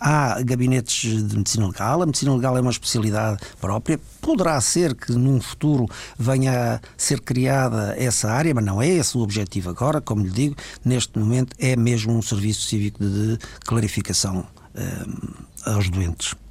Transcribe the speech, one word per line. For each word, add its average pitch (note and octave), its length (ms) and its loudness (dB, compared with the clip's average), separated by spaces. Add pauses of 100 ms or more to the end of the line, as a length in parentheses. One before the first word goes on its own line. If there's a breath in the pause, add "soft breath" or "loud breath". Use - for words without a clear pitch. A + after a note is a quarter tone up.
há C#3 420 2
gabinetes B2 800 0
de G#2 140 -2
medicina G#2 300 2
legal, A2+ 340 0
a F3+ 60 2
medicina C#3 280 2
legal B2+ 220 2
é B2+ 40 2
uma B2 100 2
especialidade G#2+ 680 0 (220 loud breath)
própria, A2+ 400 -2 (220)
poderá F#3 400 2
ser E3 320 2
que - 180 -6
num B2+ 260 4
futuro C#3 480 0 (320 loud breath)
venha B2+ 580 2
a A#2 40 -10 (160 loud breath)
ser C3+ 240 0
criada B2+ 800 2
essa A2+ 320 0
área, D3+ 240 2
mas A#2 100 2
não G2 160 2
é C3+ 80 4
esse F3 280 2
o A#2+ 40 2
objetivo G2+ 480 -2
agora, C3+ 320 0
como G#2+ 220 0
lhe F#2 80 0
digo, C#3 260 0 (260 loud breath)
neste B2 360 0
momento B2 400 2
é C3 180 2
mesmo A#2 380 2
um A2+ 80 2
serviço G#2+ 440 -2
cívico G#2 380 -2
de G#2 340 0 (280 loud breath)
clarificação, G2+ 800 -2 (280 loud breath)
hum, - 420 -8 (500)
aos G#2 240 2
doentes. F2 440 -2 (160)